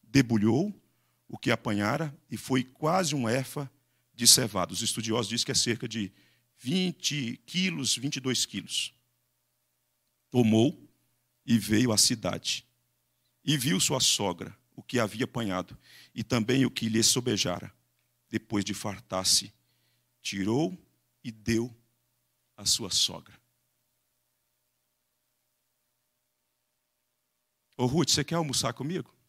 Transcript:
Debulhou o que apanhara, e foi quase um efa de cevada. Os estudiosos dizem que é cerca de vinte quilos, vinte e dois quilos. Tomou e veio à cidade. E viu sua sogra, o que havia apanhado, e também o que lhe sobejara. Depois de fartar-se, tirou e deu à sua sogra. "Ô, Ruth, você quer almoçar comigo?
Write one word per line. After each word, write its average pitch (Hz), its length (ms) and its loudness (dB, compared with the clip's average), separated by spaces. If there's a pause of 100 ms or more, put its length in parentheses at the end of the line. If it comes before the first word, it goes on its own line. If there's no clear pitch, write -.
Debulhou 120 680 2 (540)
o 120 100 -12
que - 140 -2
apanhara, 117 640 0 (160)
e 117 60 -8
foi 127 280 -2
quase 156 520 -2
um 120 140 0
efa 135 420 -4 (420)
de 117 140 2
cevada. 98 460 4
Os 87 80 -6
estudiosos 110 480 -2
dizem - 160 -2
que 139 60 -6
é - 40 -2
cerca 120 320 -2
de 110 240 -6 (460)
vinte 147 880 -4
quilos, 165 500 -2
vinte 135 220 -6
e - 20 -6
dois 123 260 0
quilos. - 480 -6 (1400)
Tomou 113 500 4 (680)
e 113 120 2
veio 107 340 2
à 107 60 2
cidade. - 680 0 (760)
E 147 140 0
viu 160 220 0
sua 139 200 2
sogra, 98 560 0 (200)
o - 80 -18
que 123 160 -2
havia 110 260 -2
apanhado, 95 520 -4 (360)
e 110 100 -6
também 123 420 2
o 123 60 0
que - 160 -4
lhe 110 140 2
sobejara. 110 720 0 (560)
Depois 107 340 -2
de 101 100 -4
fartar-se, 95 760 -2 (720)
tirou 120 560 -2 (460)
e 117 80 -10
deu 113 440 -2 (800)
à 104 80 -20
sua 101 280 0
sogra. - 460 -2 (4000)
"Ô, 123 120 2
Ruth, 143 220 2
você 147 140 2
quer 165 120 -4
almoçar 135 380 -2
comigo? 156 400 -8 (160)